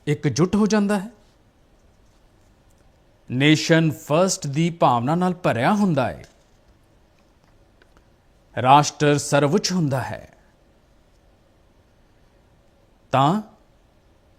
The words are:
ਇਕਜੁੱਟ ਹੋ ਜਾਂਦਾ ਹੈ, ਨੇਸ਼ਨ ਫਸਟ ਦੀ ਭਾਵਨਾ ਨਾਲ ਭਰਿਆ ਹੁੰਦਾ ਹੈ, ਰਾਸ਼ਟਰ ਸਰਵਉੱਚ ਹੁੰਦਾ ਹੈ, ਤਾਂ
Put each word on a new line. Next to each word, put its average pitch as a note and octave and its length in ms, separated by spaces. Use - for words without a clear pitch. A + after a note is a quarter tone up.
ਇਕਜੁੱਟ D3 500
ਹੋ G#3+ 100
ਜਾਂਦਾ G#3 320
ਹੈ, G#3 120
ਨੇਸ਼ਨ D#3 600
ਫਸਟ F3 480
ਦੀ D#3+ 200
ਭਾਵਨਾ B2+ 340
ਨਾਲ F3+ 280
ਭਰਿਆ C#3 320
ਹੁੰਦਾ E3 340
ਹੈ, C2+ 140
ਰਾਸ਼ਟਰ C#3+ 600
ਸਰਵਉੱਚ D3 540
ਹੁੰਦਾ C#3+ 300
ਹੈ, - 260
ਤਾਂ D3 300